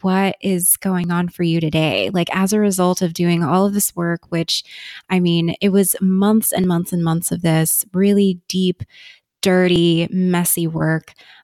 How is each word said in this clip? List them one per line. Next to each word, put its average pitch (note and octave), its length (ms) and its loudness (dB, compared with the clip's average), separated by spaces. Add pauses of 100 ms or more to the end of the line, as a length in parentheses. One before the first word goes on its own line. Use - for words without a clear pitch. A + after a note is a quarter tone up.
what F#3+ 360 0
is F3+ 380 0
going F3+ 340 -2
on F3 180 -2
for - 120 -8
you E3 180 0
today? D3+ 540 0
Like, F3 180 -2
as F#3+ 220 0
a G#3+ 60 2
result F#3 420 0
of F3 120 0
doing E3+ 300 0
all F3+ 220 2
of G3+ 80 0
this - 220 -2
work, E3+ 360 -4
which, E3 320 -4 (460)
I F#3 100 0
mean, E3+ 420 2
it G3+ 80 2
was F#3+ 300 2
months G3 520 2
and F#3+ 160 0
months F3 260 -2
and F3 100 0
months E3 280 -2
of F3 100 -4
this D#3+ 500 0
really G3 560 2
deep, F#3 360 -2 (580)
dirty, F3 720 2
messy F3 560 0
work. D#3+ 460 -2 (300)